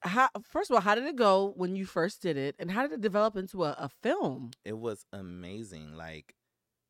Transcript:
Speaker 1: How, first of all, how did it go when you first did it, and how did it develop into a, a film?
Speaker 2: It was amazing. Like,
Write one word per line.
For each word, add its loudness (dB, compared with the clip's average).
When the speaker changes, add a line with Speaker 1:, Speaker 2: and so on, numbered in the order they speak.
Speaker 1:
How, 4
first -4
of 6
all, 6
how 4
did 0
it -4
go 6
when -2
you -4
first -2
did 0
it, -2
and -6
how 0
did -2
it -6
develop 2
into -4
a, 2
a -6
film? -2
Speaker 2:
It -6
was -6
amazing. -12
Like, -14